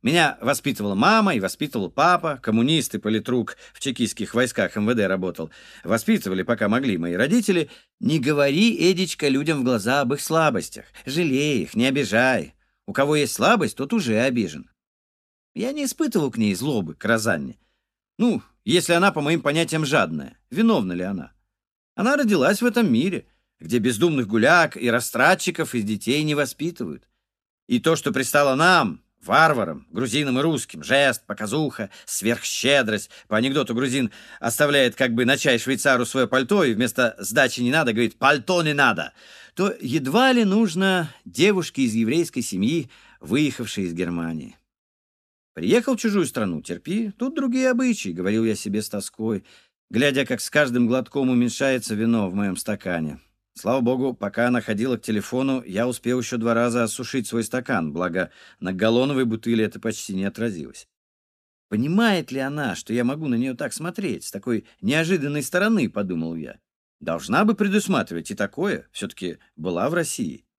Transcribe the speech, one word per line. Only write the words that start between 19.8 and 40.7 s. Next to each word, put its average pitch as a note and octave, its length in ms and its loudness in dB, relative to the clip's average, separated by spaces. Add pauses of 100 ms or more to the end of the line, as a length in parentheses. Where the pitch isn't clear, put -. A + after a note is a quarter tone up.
жадная, E2+ 520 -2 (120)
виновна D#3 440 2
ли F2 100 -4
она? F#2 300 -6 (640)
Она B3 200 2
родилась G3+ 460 2
в A#3 40 0
этом A#3 260 2
мире, D3+ 360 0 (320)
где G#2+ 200 0
бездумных B2+ 480 2
гуляк C3+ 500 4
и A#2+ 120 -2
растратчиков C#3+ 840 0
из A2+ 80 -2
детей A2+ 400 -2
не D3+ 100 0
воспитывают. C#3+ 760 -6 (640)
И A#2+ 80 2
то, D#3+ 160 2
что C#3+ 160 -4
пристало C3 440 2
нам, D#3 460 4 (220)
варварам, A2+ 680 2
грузинам B2+ 460 -2
и C3+ 40 2
русским, C#3+ 420 -2
жест, C3+ 420 2
показуха, G#2+ 640 -4 (140)
сверхщедрость. A#2 1040 0 (200)
По G#2+ 80 0
анекдоту B2+ 360 0
грузин B2+ 380 -2 (300)
оставляет C#3 540 2
как B2+ 180 0
бы A#2+ 100 2
на C3 140 2
чай B2+ 200 2
швейцару B2+ 480 2
свое B2+ 220 0
пальто C3 380 2
и A#2+ 80 2
вместо A#2 440 0
«сдачи B2 440 0
не B2 100 0
надо» C#3 220 2
говорит A2+ 240 0
«пальто D3+ 440 2
не D3+ 120 0
надо», A#2+ 400 0 (420)
то F#3+ 240 0
едва D#3 540 2
ли A#3+ 100 4
нужно F#3+ 800 2